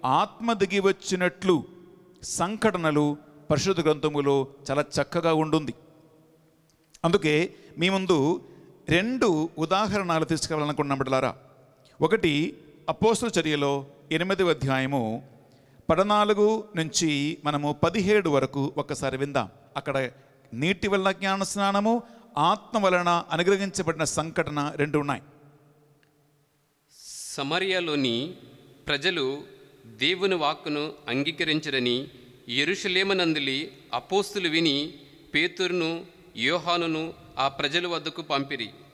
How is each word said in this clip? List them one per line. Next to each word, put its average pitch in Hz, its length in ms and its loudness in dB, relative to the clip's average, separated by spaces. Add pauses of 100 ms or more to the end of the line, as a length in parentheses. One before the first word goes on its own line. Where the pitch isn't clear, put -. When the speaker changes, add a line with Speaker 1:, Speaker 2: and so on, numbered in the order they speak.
Speaker 1:
ఆత్మ 202 480 0
దిగి 196 260 0
వచ్చినట్లు 185 840 2 (600)
సంఘటనలు 165 920 0 (340)
పరిశుద్ధ 170 300 2
గ్రంథములో 143 640 2 (240)
చాలా 143 100 2
చక్కగా 165 520 0
ఉండుంది. 156 400 0 (1300)
అందుకే 160 480 2 (240)
మీ 175 120 2
ముందు 180 520 2 (480)
రెండు 185 680 2
ఉదాహరణలు 180 680 0
తీసుకురావాలనుకుంటున్నాం 147 720 -2
బిడ్డలారా. 131 380 0 (680)
ఒకటి 156 560 2 (320)
అపోస్తుల 214 500 0
చర్యలో 143 460 0 (260)
ఎనిమిదవ 180 380 2
అధ్యాయము 131 760 0 (680)
పద్నాలుగు 208 760 4 (120)
నుంచి 151 680 0
మనము 147 380 0
పదిహేడు 185 460 2
వరకు 139 480 0
ఒక్కసారి 135 400 -4
విందాం. 135 320 -2 (280)
అక్కడ 135 320 -4 (440)
నీటి 175 340 -2
వలన 190 240 2
జ్ఞాన 190 320 -2
స్నానము, 202 600 0 (340)
ఆత్మ 202 480 0
వలన 175 460 4
అనుగ్రహించబడిన 175 720 0
సంఘటన 151 720 -2
రెండు 147 240 0
ఉన్నాయి. 143 220 -4 (2000)
Speaker 2:
సమరయలోని 151 1040 -2 (520)
ప్రజలు 147 560 -2 (480)
దేవుని 175 440 0
వాక్కును 151 560 -2 (160)
అంగీకరించరని 143 1000 -2 (420)
యెరూషలేమునందులి 165 1200 0 (220)
అపోస్తులు 190 560 -2
విని 156 440 0 (420)
పేతురును, 170 720 -2 (320)
యోహానును 165 760 -2 (240)
ఆ 131 100 2
ప్రజల 151 400 -2
వద్దకు 160 340 -6
పంపిరి. 139 480 -4 (240)